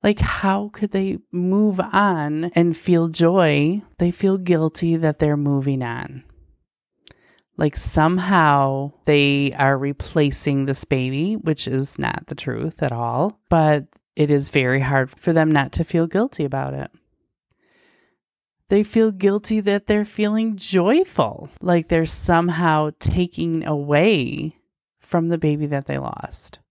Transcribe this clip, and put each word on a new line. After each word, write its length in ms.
Like, 160
how 500
could 220
they 280
move 480
on 640
and 220
feel 320
joy? 760
They 100
feel 300
guilty 560
that 240
they're 180
moving 460
on. 400
Like, 180
somehow 1160
they 480
are 240
replacing 880
this 180
baby, 520
which 320
is 320
not 260
the 100
truth 460
at 100
all. 560
But 380
it 160
is 180
very 300
hard 320
for 200
them 200
not 220
to 100
feel 240
guilty 360
about 300
it. 160
They 120
feel 300
guilty 480
that 260
they're 200
feeling 520
joyful, 920
like 260
they're 200
somehow 920
taking 640
away 920
from 300
the 80
baby 280
that 200
they 120
lost. 640